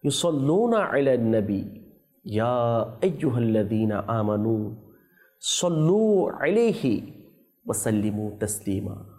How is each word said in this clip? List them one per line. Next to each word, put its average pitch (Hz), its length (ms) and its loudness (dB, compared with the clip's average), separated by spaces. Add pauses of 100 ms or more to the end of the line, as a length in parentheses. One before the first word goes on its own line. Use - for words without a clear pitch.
ইউসাল্লুনা 165 720 2
আলান 127 580 2
নবী, 101 280 0 (640)
ইয়া 117 560 0
আইয়ুহাল্লাযীনা 113 1300 0
আমানু 107 680 -2 (680)
সাল্লু 180 880 2
আলাইহি 180 840 0 (540)
ওয়া - 80 -4
সাল্লিমু 104 680 -2
তাসলিমা। 98 680 -6 (140)